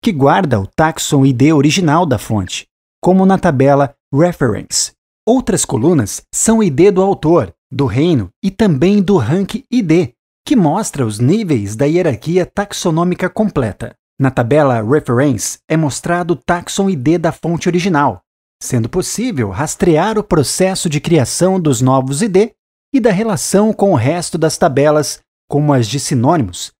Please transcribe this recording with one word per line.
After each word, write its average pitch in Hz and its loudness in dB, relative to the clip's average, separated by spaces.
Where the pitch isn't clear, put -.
que 226 0
guarda 143 2
o 95 -4
taxon 156 0
I 139 4
D 131 2
original 156 2
da 127 -2
fonte, - -6
como 190 4
na 190 4
tabela 139 2
reference. 147 -2
Outras 240 0
colunas 131 0
são - 0
o 220 2
I 185 2
D 165 4
do 185 0
autor, 160 0
do 110 -2
reino 127 0
e 196 -2
também 196 2
do 196 2
rank 170 -2
I 240 0
D, 165 0
que 285 0
mostra 165 0
os 107 -6
níveis 131 0
da 123 -2
hierarquia 165 0
taxonômica 180 -2
completa. 127 -4
Na 135 2
tabela 131 0
reference 131 0
é 160 0
mostrado 170 -2
o - 0
taxon 175 -4
I 185 -2
D 147 0
da 160 -2
fonte 170 -4
original, 156 0
sendo 117 -4
possível 180 -4
rastrear 170 0
o 202 -4
processo 185 0
de 147 -2
criação 170 0
dos 139 0
novos 131 0
I 233 0
D 196 2
e 277 2
da 220 2
relação 208 0
com 196 0
o - 2
resto 156 -2
das 156 0
tabelas, 147 0
como 147 0
as 123 2
de 135 -6
sinônimos 127 -2